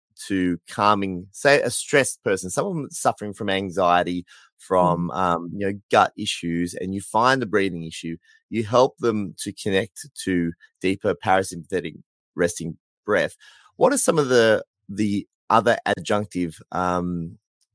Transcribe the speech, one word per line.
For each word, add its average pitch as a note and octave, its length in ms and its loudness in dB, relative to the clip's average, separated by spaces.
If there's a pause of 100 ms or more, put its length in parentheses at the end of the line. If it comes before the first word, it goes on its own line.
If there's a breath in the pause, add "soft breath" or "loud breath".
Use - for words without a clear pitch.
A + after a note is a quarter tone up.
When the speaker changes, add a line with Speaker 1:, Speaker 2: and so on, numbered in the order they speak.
(260)
Speaker 1:
to F2+ 320 0 (100)
calming, G2 640 0
say, C#3+ 300 4
a B2+ 80 -2
stressed - 520 0
person, F#2 260 0
someone D#3+ 340 -4
that's - 180 -12
suffering G#2+ 320 -2
from G2+ 160 -8
anxiety, F2+ 760 0 (320 soft breath)
from, F2+ 520 2
Speaker 2:
Mm. C2+ 80 -8
Speaker 1:
um, F2 360 -2
you G2 140 -6
know, G2+ 140 -6 (100)
gut G#2+ 260 4
issues, F2 580 -4
and F#2+ 200 -8
you G2+ 60 -6
find B2 420 2
a A2+ 40 -4
breathing F#2 360 -2
issue, E2 360 -10 (300)
you A2 140 -4
help B2 360 2
them G#2+ 400 -2
to G#2 140 -8
connect G2+ 540 -4 (180)
to F2 280 0 (280 soft breath)
deeper F#2+ 340 0
parasympathetic F2 840 -2 (400)
resting E2+ 420 -2 (260)
breath. F2+ 320 0 (400 soft breath)
What A#3+ 160 4
are C#4 60 0
some E3+ 200 2
of C#3 100 2
the, A2+ 340 6 (260)
the G2+ 380 -2 (240)
other A2 360 4
adjunctive, G2 760 -2 (100)
um, F2+ 680 -2 (360)